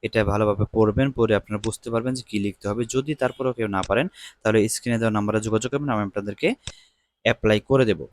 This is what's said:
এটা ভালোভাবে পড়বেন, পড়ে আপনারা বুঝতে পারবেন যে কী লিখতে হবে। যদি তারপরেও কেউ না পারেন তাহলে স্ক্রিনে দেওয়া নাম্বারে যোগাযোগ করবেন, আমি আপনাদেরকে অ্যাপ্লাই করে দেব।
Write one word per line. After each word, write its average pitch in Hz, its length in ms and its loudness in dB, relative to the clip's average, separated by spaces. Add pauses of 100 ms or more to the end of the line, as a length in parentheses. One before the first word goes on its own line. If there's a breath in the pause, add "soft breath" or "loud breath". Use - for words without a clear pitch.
এটা 110 140 -2 (120)
ভালোভাবে 104 340 2 (100)
পড়বেন, 110 320 4 (100)
পড়ে 110 220 2
আপনারা 104 280 -6
বুঝতে - 260 -8
পারবেন 120 240 -2
যে 117 120 -12
কী 107 160 -4
লিখতে 101 240 -8
হবে। 110 120 -2 (120)
যদি 139 180 -2 (100)
তারপরেও 127 360 -2
কেউ 113 180 -2
না 95 140 0
পারেন 113 160 2 (360 loud breath)
তাহলে 110 180 4 (140)
স্ক্রিনে 120 280 -2
দেওয়া 110 160 2
নাম্বারে 107 300 0
যোগাযোগ 110 260 0
করবেন, 143 220 -2
আমি 104 140 0
আপনাদেরকে 101 380 -4 (800 loud breath)
অ্যাপ্লাই 107 340 4 (100)
করে 131 200 6
দেব। 87 100 0 (140)